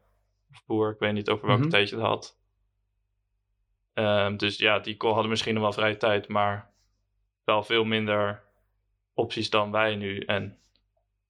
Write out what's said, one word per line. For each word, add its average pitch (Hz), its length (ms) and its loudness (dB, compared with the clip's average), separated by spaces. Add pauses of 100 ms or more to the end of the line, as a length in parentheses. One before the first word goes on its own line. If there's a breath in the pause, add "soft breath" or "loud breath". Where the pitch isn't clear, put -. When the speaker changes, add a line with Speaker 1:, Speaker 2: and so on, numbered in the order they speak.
(500)
Speaker 1:
Of - 160 -20
boer, 107 260 0
ik 107 60 -16
weet 104 140 0
niet 101 160 -2
over 107 180 -2
welke 104 140 4
Speaker 2:
Mhm. 151 100 0
Speaker 1:
tijd 104 180 2
je - 80 -8
het 110 80 -2
had. 107 340 -4 (1500)
Ehm, 104 440 0
dus 101 220 -2
ja, 107 200 4
die 107 180 -8
ko-, 113 160 2
hadden 110 180 2
misschien 110 240 -2
nog 107 80 0
wel 104 100 2
vrije 107 240 0
tijd, 104 320 0
maar 104 420 -2 (720)
wel 107 180 2
veel 113 220 2
minder 104 580 0 (720)
opties 113 360 -4
dan 104 200 2
wij 107 240 0
nu. 101 260 -6
En 101 380 -4 (720)